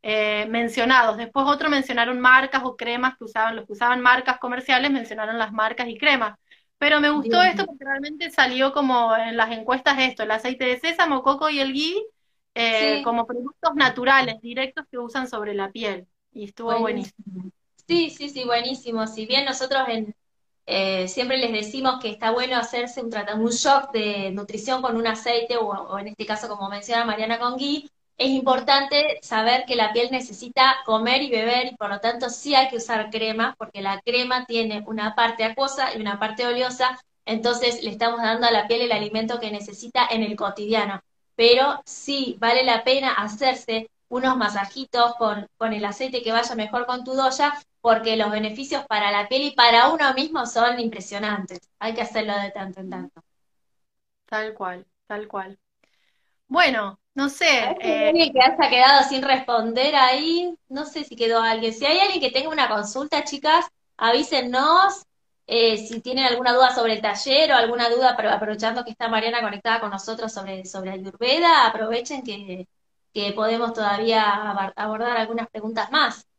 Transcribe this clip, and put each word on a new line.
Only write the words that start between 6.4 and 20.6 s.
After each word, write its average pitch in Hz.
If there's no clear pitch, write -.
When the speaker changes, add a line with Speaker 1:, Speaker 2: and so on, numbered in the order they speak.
Speaker 1:
Pero 294
me 294
gustó 294
Speaker 2:
Bien. -
Speaker 1:
esto 370
porque 277
realmente 294
salió 262
como 247
en 226
las 226
encuestas 254
esto, 254
el 208
aceite 247
de 247
sésamo, 320
coco 285
y 285
el 269
ghee, 330
eh, 226
Speaker 2:
Sí. -
Speaker 1:
como 233
productos 247
naturales, 254
directos 262
que 254
usan 247
sobre 208
la 196
piel. 196
Y 214
estuvo 233
buenísimo. 214
Speaker 2:
Buenísimo. 185
Sí, 339
sí, 285
sí, 254
buenísimo. 233
Si 220
bien 269
nosotros 269
en, 220